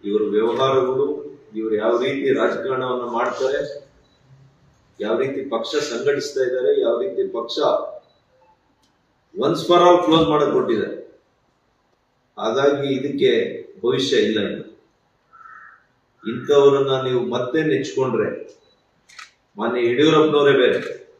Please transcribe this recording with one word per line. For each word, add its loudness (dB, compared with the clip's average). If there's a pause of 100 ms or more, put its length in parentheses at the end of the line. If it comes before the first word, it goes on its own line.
ಇವರ 0
ವ್ಯವಹಾರಗಳು, 0 (180)
ಇವರು -2
ಯಾವ 0
ರೀತಿ -2
ರಾಜಕಾರಣವನ್ನ -4
ಮಾಡ್ತಾರೆ, -4 (1120)
ಯಾವ -2
ರೀತಿ -4
ಪಕ್ಷ -6
ಸಂಘಟಿಸ್ತಾ -2
ಇದ್ದಾರೆ, 0
ಯಾವ 0
ರೀತಿ -4
ಪಕ್ಷ -8 (1800)
once 0
for 4
all 6
ಕ್ಲೋಸ್ 4
ಮಾಡಕ್ 2
ಹೊರಟಿದ್ದಾರೆ. -4 (1160)
ಹಾಗಾಗಿ 0
ಇದಕ್ಕೆ 0 (240)
ಭವಿಷ್ಯ 0
ಇಲ್ಲ 2
ಇನ್ನು. -6 (1600)
ಇಂಥವ್ರನ್ನ 2
ನೀವು 0
ಮತ್ತೆ -2
ನೆಚ್ಕೊಂಡ್ರೆ, -2 (1000)
ಮಾನ್ಯ 0
ಯಡಿಯೂರಪ್ಪನವರೇ 4
ಬೇರೆ 0 (140)